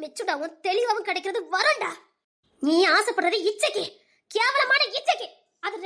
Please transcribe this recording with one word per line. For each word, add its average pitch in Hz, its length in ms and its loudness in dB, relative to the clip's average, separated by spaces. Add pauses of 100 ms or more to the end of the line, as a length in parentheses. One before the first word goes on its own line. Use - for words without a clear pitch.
மெச்சூர்டாவும் 320 500 -6 (140)
தெளிவாவும் 427 400 0
கிடைக்கிறது 381 340 -4 (140)
வரண்டா. 480 340 0 (720)
நீ 302 140 4 (200)
ஆசைப்படுறது 403 440 0 (100)
இச்சைக்கு, 415 340 -2 (460)
கேவலமான 523 520 2 (160)
இச்சைக்கு. - 280 -2 (400)
அது 415 80 -6 (120)